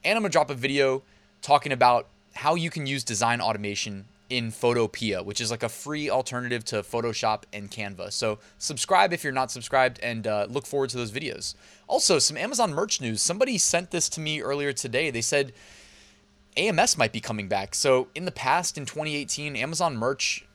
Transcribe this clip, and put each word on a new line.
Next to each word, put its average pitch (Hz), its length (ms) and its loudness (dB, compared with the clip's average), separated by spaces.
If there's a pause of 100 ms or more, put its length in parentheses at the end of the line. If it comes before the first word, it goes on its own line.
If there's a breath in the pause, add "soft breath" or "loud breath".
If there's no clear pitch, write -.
And 190 120 2
I'm 233 60 0
gonna 202 80 0
drop 151 200 4
a 143 40 -4
video 135 480 2 (400 soft breath)
talking 143 300 4
about 123 340 6 (260)
how 151 220 0
you 170 160 -2
can 151 160 -6
use 135 160 -2
design 117 380 0
automation 101 640 -4 (260)
in 117 220 -2
Photopea, 113 720 0
which 101 180 -6
is, 113 100 -2
like, 117 140 -4
a 117 40 0
free 147 400 -6
alternative 123 580 -2
to 120 100 -4
Photoshop 110 680 -2 (100)
and 101 200 -10
Canva. 98 400 -10
So 107 260 -2 (180 loud breath)
subscribe 185 560 4
if 170 120 -4
you're 143 80 -2
not 131 180 0
subscribed, 127 500 2
and, 113 280 -4
uh, 104 200 0
look 131 160 -4
forward 135 260 -2
to 123 60 -6
those 120 140 -4
videos. 135 460 -8 (320 loud breath)
Also, 170 320 4
some - 160 2
Amazon 220 360 0
merch 190 280 0
news. 113 200 -2
Somebody 226 380 2
sent 175 320 0
this 170 200 -2
to - 100 -8
me 151 200 -2
earlier 143 320 -2
today. 131 380 -2
They 117 100 -2
said 135 320 0 (1040 loud breath)
A 190 120 2
M 175 100 2
S - 180 4
might 117 160 2
be 110 80 -4
coming 104 280 -6
back. 98 260 -2
So 127 400 4
in 170 120 -6
the 165 60 -6
past, 160 460 0
in 139 80 -8
twenty 151 300 -6
eighteen, 147 400 -6
Amazon 151 400 0
merch - 580 -2